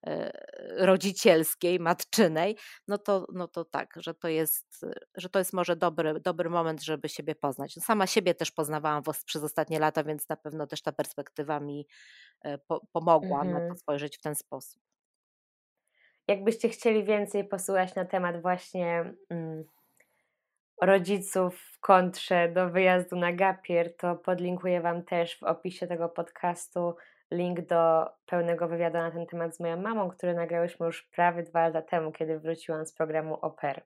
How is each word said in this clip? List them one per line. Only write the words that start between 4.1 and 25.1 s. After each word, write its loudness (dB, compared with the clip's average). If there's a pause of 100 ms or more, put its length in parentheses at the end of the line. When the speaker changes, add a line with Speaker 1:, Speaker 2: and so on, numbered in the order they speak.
Speaker 1:
to -6
jest, -2 (300)
że -12
to 0
jest 0
może 0
dobry, 0
dobry -2
moment, -2
żeby -6
siebie -6
poznać. -6
Sama 2
siebie 2
też -4
poznawałam -2
w -4
os-, -6
przez -6
ostatnie -2
lata, 2
więc -6
na -4
pewno -8
też -10
ta -4
perspektywa -6
mi, -8 (580)
e, -8
po-, -6
pomogła 2
na -2
to -2
Speaker 2:
Mhm. -6
Speaker 1:
spojrzeć -4
w -20
ten -6
sposób. -12 (1500)
Speaker 2:
Jakbyście 0
chcieli 2
więcej 0
posłuchać -2
na -2
temat -2
właśnie, -2 (160)
mm, -6 (1160)
rodziców 2
w -20
kontrze 4
do 2
wyjazdu 4
na 2
gap 0
year, 0
to -2
podlinkuję -2
wam -2
też -2